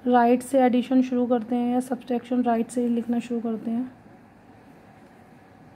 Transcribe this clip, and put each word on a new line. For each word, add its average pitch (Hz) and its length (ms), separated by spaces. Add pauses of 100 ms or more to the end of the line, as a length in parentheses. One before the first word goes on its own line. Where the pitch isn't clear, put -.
Right 247 360
से 269 200
addition 254 400
शुरू 247 240
करते 240 300
हैं 240 160
या 247 80
subtraction 247 640
right 233 260
से 247 120
ही 240 60
लिखना 233 300
शुरू 233 220
करते 226 300
हैं। 247 220 (1800)